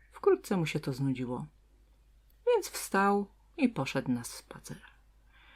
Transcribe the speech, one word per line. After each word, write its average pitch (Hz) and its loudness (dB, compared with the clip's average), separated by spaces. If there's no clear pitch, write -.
wkrótce 370 2
mu 165 2
się 151 -2
to 143 -4
znudziło. 127 -2
Więc 466 4
wstał 202 2
i 277 4
poszedł 131 -2
na 120 0
spacer. - -14